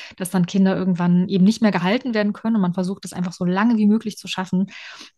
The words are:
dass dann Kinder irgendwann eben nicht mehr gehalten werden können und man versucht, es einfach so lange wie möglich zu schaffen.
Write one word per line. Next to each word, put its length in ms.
dass 120
dann 160
Kinder 300
irgendwann 540
eben 140
nicht 180
mehr 100
gehalten 420
werden 200
können 220
und 60
man 120
versucht, 320
es 80
einfach 200
so 120
lange 320
wie 100
möglich 300
zu 100
schaffen. 400